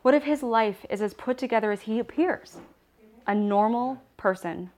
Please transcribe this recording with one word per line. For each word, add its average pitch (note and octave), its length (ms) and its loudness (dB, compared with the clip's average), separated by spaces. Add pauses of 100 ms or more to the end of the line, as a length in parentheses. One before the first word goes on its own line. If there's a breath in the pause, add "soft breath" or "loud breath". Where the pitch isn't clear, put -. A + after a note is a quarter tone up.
What B3+ 140 6
if D4 80 2
his D4 180 -2
life A3+ 480 0
is G3+ 100 -4
as G#3 140 -4
put B3+ 240 -6
together A3 340 0
as G3+ 100 -4
he A3 180 -2
appears? - 580 -2 (720)
A G#3 80 0
normal A3 640 0 (160)
person F3+ 600 -4